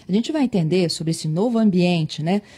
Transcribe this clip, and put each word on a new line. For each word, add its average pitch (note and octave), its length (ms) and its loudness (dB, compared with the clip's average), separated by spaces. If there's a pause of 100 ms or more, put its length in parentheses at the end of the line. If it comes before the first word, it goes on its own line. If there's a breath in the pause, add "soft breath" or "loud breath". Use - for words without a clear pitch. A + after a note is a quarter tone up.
A F3 60 -4
gente A#3 180 0
vai D4+ 120 0
entender F3+ 480 0
sobre E3 220 -4
esse - 140 -6
novo G#3+ 320 0
ambiente, F3 640 2
né, F#3+ 200 0 (160 loud breath)